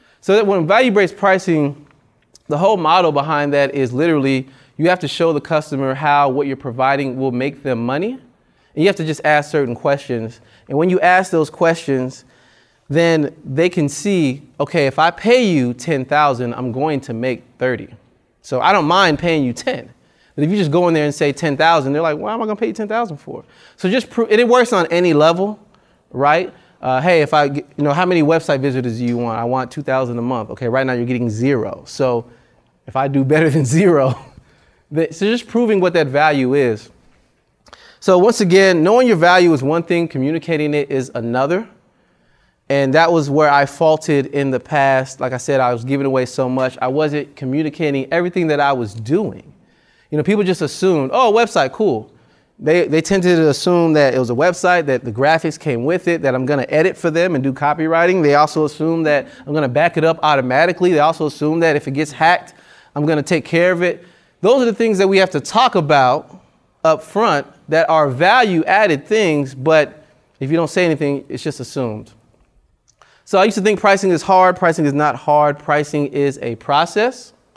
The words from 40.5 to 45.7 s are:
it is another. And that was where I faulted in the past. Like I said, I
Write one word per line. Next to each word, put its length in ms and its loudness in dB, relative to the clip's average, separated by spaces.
it 180 -2
is 240 -4
another. 520 -2
And 260 0
that 160 4
was 180 0
where 220 2
I 140 4
faulted 640 0
in 240 -4
the 80 -2
past. 600 -2
Like 120 -6
I 60 -6
said, 220 -2
I 140 0